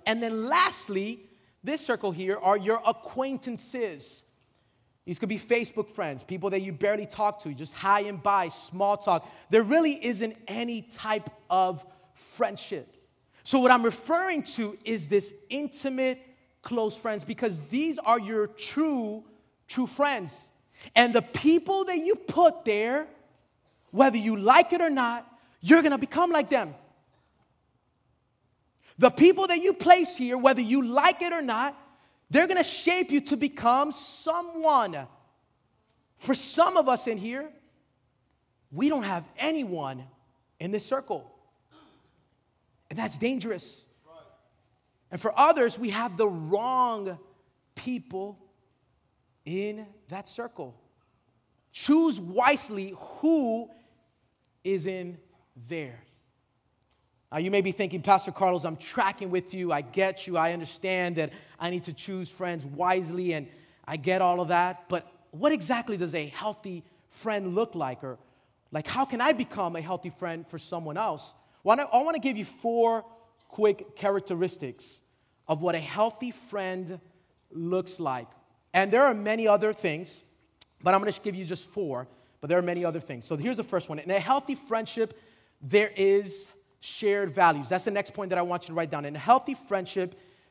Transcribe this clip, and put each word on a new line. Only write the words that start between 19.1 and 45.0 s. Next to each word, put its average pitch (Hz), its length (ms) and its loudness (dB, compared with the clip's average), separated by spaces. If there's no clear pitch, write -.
true 254 200 -2
friends. 247 640 -4
And 240 180 8
the 233 80 4
people 339 640 2
that 359 120 -2
you 339 180 0
put 320 480 4
there, 233 440 0
whether 240 260 6
you 220 200 0
like 269 340 6
it 349 80 2
or 339 100 2
not, 240 400 -2
you're 320 220 10
gonna 285 160 4
become 339 340 0
like 294 180 2
them. 202 240 0
The 262 120 8
people 359 380 6
that 349 140 2
you 370 120 4
place 359 420 6
here, 247 220 -2
whether 254 240 6
you 247 200 2
like 285 400 4
it 349 120 -2
or 330 80 -2
not, 254 360 -2
they're 311 180 6
gonna 359 160 4
shape - 480 0
you 277 100 2
to 285 160 -2
become 277 540 2
someone. 320 1120 0
For - 160 -2
some 349 440 2
of 294 100 4
us 247 200 0
in 220 100 -4
here, 254 320 -8
we 214 180 0
don't 277 140 0
have 180 220 -4
anyone 180 680 -4
in 175 120 -6
this 208 140 -4
circle. 220 440 -6
And 156 80 -10
that's 220 200 -6
dangerous. 226 680 -4